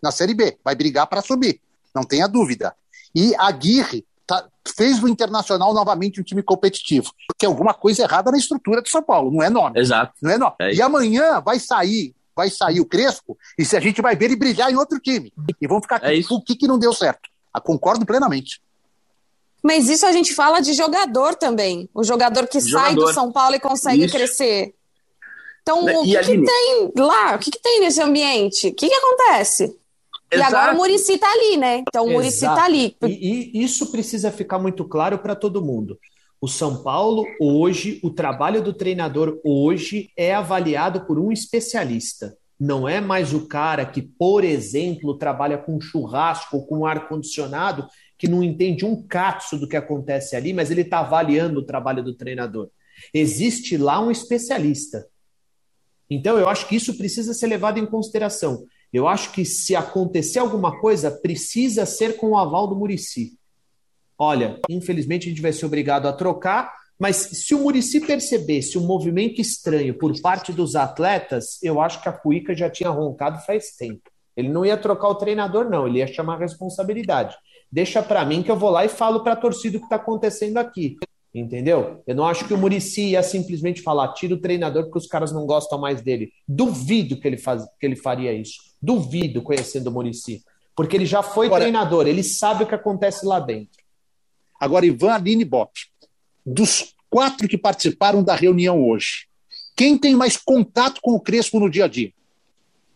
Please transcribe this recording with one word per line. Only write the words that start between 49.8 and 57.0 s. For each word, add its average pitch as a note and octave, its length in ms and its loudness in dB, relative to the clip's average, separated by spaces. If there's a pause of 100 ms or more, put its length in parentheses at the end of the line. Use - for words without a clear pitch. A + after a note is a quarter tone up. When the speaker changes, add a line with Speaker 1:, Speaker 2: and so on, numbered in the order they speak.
Speaker 4:
ali, C#3 160 -4
mas E3 180 -2
ele E3+ 140 0
tá E3+ 160 -2
avaliando D#3 600 0
o C3 60 -10
trabalho B2+ 360 -6
do B2 120 -10
treinador. A#2+ 540 -10 (440)
Existe E3+ 640 -2
lá C#3+ 240 2
um A#3 100 0
especialista. A3 920 -4 (1040)
Então, E3 300 0
eu F#3 100 4
acho G3 200 -4
que G#3 80 0
isso A3+ 200 -4
precisa A3+ 380 -6